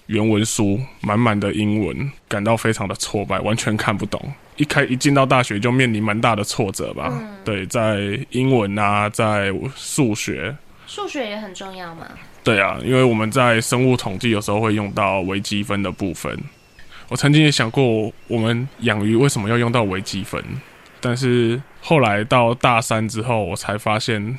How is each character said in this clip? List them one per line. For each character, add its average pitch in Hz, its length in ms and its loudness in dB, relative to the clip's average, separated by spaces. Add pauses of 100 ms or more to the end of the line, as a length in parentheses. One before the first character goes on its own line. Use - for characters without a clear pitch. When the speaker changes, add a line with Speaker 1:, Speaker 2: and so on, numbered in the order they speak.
Speaker 1:
原 107 220 2
文 107 160 4
书 104 340 0 (220)
满 104 160 0
满 113 220 2
的 101 140 0
英 107 300 0
文， 87 280 -4 (160)
感 104 160 -4
到 110 140 2
非 113 160 0
常 110 120 -2
的 95 100 -6
挫 - 300 -4
败， 95 140 -2
完 98 160 0
全 110 220 -2
看 107 200 0
不 107 80 -4
懂。 - 160 -6 (360)
一 - 80 2
开-， - 200 0
一 127 120 -2
进 139 160 2
到 139 120 4
大 131 160 4
学 110 160 -2
就 120 140 0
面 127 200 2
临 107 120 0
蛮 107 160 0
大 117 160 2
的 104 80 -2
挫 101 300 -2
折 58 200 -6
吧。 69 160 -6
Speaker 2:
嗯。 - 360 -8
Speaker 1:
对， 101 200 -2
在 104 540 0 (120)
英 131 240 4
文 101 220 2
啊， 104 320 2
在 104 420 0 (240)
数 - 380 0
学。 95 420 -6 (300)
Speaker 2:
数 403 220 -10
学 277 200 -6
也 208 100 -8
很 202 180 -12
重 190 200 -14
要 175 200 -14
吗？ 165 100 -16 (380)
Speaker 1:
对 113 160 2
啊， 95 240 0
因 110 100 0
为 131 80 6
我 123 120 4
们 110 180 0
在 120 300 4
生 127 280 2
物 127 60 4
统 98 240 -6
计 120 100 0
有 104 120 2
时 104 100 -4
候 104 80 2
会 110 140 2
用 104 180 -2
到 98 300 0
微 95 180 -2
积 101 240 -4
分 101 180 -4
的 95 80 -2
部 90 240 -4
分。 - 240 -6 (720)
我 123 80 -6
曾 143 160 4
经 151 100 8
也 151 80 6
想 120 220 0
过， 113 400 2 (160)
我 117 100 -2
们 117 300 0 (120)
养 107 240 0
鱼 110 120 4
为 131 120 6
什 139 120 0
么 101 100 -2
要 117 80 2
用 120 140 2
到 120 120 2
微 95 180 -2
积 98 200 -6
分？ 82 220 -8 (580)
但 123 140 0
是 123 440 2 (200)
后 160 220 2
来 104 240 2
到 120 280 4
大 120 280 2
三 110 260 -2
之 107 140 -6
后， 117 200 0
我 90 140 -4
才 104 220 -4
发 107 200 -2
现 110 420 -4